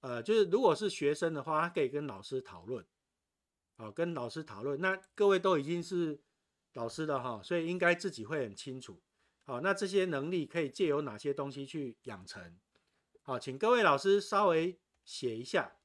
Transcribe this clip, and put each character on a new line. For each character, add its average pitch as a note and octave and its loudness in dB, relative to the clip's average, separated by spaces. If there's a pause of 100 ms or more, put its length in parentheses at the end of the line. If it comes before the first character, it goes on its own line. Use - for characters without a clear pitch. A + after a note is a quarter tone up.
呃， A#2+ -6
就 G#3 2
是 A3 6
如 G#3 4
果 F#3+ 8
是 G3+ -2
学 D3 2
生 E3 -2
的 C#3+ -4
话， D#3 0
他 E3+ 0
可 F3 -2
以 C3+ 4
跟 D3 -4
老 G2+ -8
师 C3 -6
讨 - -18
论。 A2+ -8 (920)
好， A2 -12
跟 E3+ -4
老 B2 -6
师 D#3 -10
讨 G#2 -12
论。 C#3 -4
那 F#3+ 0 (200)
各 G3+ 4
位 F#3+ 6
都 F3+ 4
已 C#3+ 0
经 E3+ -4
是 E3 -2 (540)
老 A#2 -6
师 D#3 -6
了 C#3 0
哈， A#2+ -6
所 F3 -2
以 E3 0
应 F3+ -2
该 F3 6
自 F3 -4
己 A2+ -10
会 D3 -2
很 G#2 -6
清 C3 -10
楚。 G#2 -16 (440)
好， B2+ -6
那 F#3+ 2
这 G3 -2
些 F#3+ 4
能 D#3 -2
力 F3 0
可 E3 -4
以 D3 0
借 F3+ 0
由 D3 2
哪 B2 -6
些 C#3 -4
东 C#3 -4
西 C#3 -10
去 C3 -8
养 F#2+ -14
成？ F2 -16 (680)
好， B2+ -6
请 C3 -8
各 G#3+ 2
位 A#3+ 6
老 D#3 8
师 G3 4
稍 G3+ 4
微 E3+ 2 (240)
写 - -6
一 A2+ -8
下。 - -2